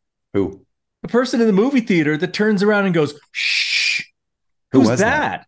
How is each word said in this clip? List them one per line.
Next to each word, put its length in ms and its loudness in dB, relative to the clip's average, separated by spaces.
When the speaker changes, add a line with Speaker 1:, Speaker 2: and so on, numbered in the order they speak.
Speaker 1:
Who? 340 -4
Speaker 2:
The 60 -12
person 320 0
in 60 2
the 60 4
movie 280 2
theater 360 0
that 160 -6
turns 320 0
around 220 2
and 80 0
goes, 200 0
"Shh." 720 -2
Speaker 1:
Who 80 4
Speaker 2:
Who's 100 4
Speaker 1:
was 100 0
Speaker 2:
that? 300 0
Speaker 1:
that? 60 -20